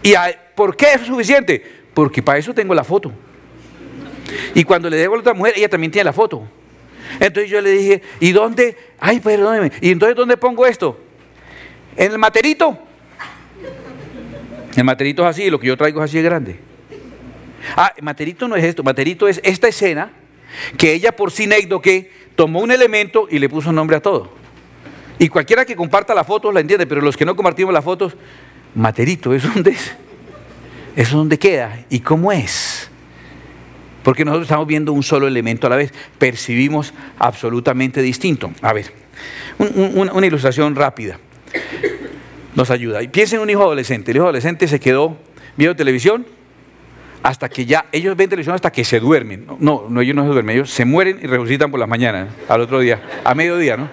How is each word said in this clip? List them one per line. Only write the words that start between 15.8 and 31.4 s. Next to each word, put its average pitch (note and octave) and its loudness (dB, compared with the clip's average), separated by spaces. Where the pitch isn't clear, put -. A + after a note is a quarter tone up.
es D3+ -4
así D#3 -2
de D#3+ 2
grande. D#3 -2
Ah, F#3 2
el D3 -16
materito D3+ -6
no A3 -2
es E3 2
esto, E3 -2
materito C3+ 0
es F#3 0
esta G3 2
escena F#3 -2
que D#3+ 4
ella F#3+ 2
por G3+ -2
sinécdoque F#3+ 0
tomó D#3+ 2
un A3+ 0
elemento A3 2
y D3+ -2
le C#3 0
puso D3+ -2
nombre D#3 2
a D3 0
todo. B2+ -2
Y E3 4
cualquiera A3+ 2
que A#3+ -10
comparta G3 0
la F3 2
foto G#3+ -2
la F#3 2
entiende, E3+ 2
pero C#3+ -2
los C#3+ 0
que D3+ 0
no F3+ -2
compartimos F#3 0
las D3 0
fotos, F3+ -4
"Materito, B2 0
¿eso C3 -2
dónde F#3+ 4
es? - -10
¿Eso C3 2
dónde D#3 2
queda? A#2+ -2